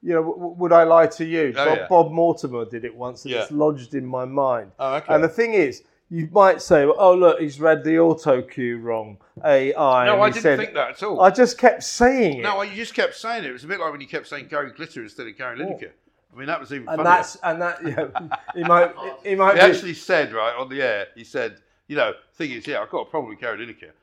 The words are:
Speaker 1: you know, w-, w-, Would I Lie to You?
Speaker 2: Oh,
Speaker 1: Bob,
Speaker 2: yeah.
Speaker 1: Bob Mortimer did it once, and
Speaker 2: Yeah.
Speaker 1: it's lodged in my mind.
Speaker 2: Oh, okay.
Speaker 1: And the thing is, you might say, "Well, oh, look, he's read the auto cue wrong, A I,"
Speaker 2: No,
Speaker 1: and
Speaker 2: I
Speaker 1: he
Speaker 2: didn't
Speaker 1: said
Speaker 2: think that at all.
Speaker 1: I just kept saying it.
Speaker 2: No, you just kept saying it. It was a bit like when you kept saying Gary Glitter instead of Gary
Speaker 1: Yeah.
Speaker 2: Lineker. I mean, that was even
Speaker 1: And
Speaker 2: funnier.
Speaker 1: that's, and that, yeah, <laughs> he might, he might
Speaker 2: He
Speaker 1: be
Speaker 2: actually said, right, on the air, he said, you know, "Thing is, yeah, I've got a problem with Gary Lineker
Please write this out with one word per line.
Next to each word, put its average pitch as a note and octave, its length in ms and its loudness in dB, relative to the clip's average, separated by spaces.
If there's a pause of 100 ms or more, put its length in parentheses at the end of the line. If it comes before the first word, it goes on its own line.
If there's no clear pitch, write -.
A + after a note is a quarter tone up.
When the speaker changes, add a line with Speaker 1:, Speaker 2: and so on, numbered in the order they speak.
Speaker 1:
you - 120 -8
know, D#3+ 80 2
w-, E3 160 -6
w-, F3 200 -10
Would F3 140 0
I E3+ 120 8
Lie E3 240 6
to D#3+ 160 -8
You? D#3+ 320 -2
Speaker 2:
Oh, C#3 80 0
Speaker 1:
Bob, D3+ 140 2
Speaker 2:
yeah. F#2 100 -8
Speaker 1:
Bob E3+ 240 4
Mortimer D#3+ 540 -2
did A#2 180 -12
it A2+ 100 -12
once, B2 300 -14
and C3+ 100 -8
Speaker 2:
Yeah. A2+ 80 -2
Speaker 1:
it's G2 80 -6
lodged D3 440 -2
in B2+ 120 -6
my B2+ 180 -6
mind. B2+ 540 -2
Speaker 2:
Oh, C3+ 180 -4
okay. D#3 180 -4
Speaker 1:
And D#3 100 4
the E3 40 0
thing A3+ 260 -2
is, D3 280 0 (280)
you E3 220 -6
might F#3+ 300 4
say, D3 240 4
"Well, D#3 120 4
oh, F#3 160 6
look, F3 260 4
he's C#3+ 200 -6
read D#3 240 2
the D#3+ 140 0
auto D#3 440 2
cue A#2+ 360 -8
wrong, A2 400 -8 (260)
A C#3 300 2
I," C3 320 2
Speaker 2:
No, G#3 80 4
Speaker 1:
and G3 80 4
Speaker 2:
I G#3+ 60 6
Speaker 1:
he - 60 0
Speaker 2:
didn't A3+ 80 -8
Speaker 1:
said E3+ 160 4
Speaker 2:
think - 160 -8
that C3 160 -2
at - 120 -14
all. G3 180 -4
Speaker 1:
I F#3 100 8
just B3 280 2
kept A#3 240 2
saying A#3+ 560 0
it. A#2 40 -10
Speaker 2:
No, G3+ 200 -2
you G#3 140 -10
just A3 180 -12
kept G3 220 -2
saying A3+ 280 -8
it. C#3 60 -10
It - 20 -12
was B2 120 -18
a - 20 -20
bit F#3 140 -8
like D#3+ 120 -4
when D3 80 -14
you C3+ 60 -18
kept D3 220 -10
saying C#3 200 -14
Gary C#3+ 240 -6
Glitter B2 300 -16
instead A#2 240 -16
of - 100 -18
Gary B2 220 -12
Speaker 1:
Yeah. D3+ 80 -8
Speaker 2:
Lineker. E3 240 -12 (420)
I - 60 -20
mean, C3+ 80 -14
that D#3 140 -6
was B2+ 120 -16
even C3 160 -12
Speaker 1:
And D#3+ 100 -6
Speaker 2:
funnier. D#3 60 -2
Speaker 1:
that's, F3 380 2
and E3 200 -4
that, F3 220 -6
yeah, D3+ 520 -8 (100)
<laughs> - 80 -14
he F3 80 -8
might, F3 320 2 (300)
he G3+ 100 -4
might G3 220 4
Speaker 2:
He C4 100 4
Speaker 1:
be F3 60 6
Speaker 2:
actually E3+ 220 -6
said, D3 380 -2
right, A2+ 220 -4
on C3 140 -8
the C3+ 140 -8
air, G#2 340 -2
he A#2 80 -20
said, A2+ 320 -8 (320)
you D3 80 -8
know, A2+ 160 0 (220)
"Thing D3 180 -10
is, A#2 140 -14
yeah, C3 160 -6
I've A2+ 80 -12
got B2+ 100 -6
a A2 100 -14
problem C3 200 -8
with G#2 100 -18
Gary A2+ 260 -8
Lineker F#2+ 240 -20 (120)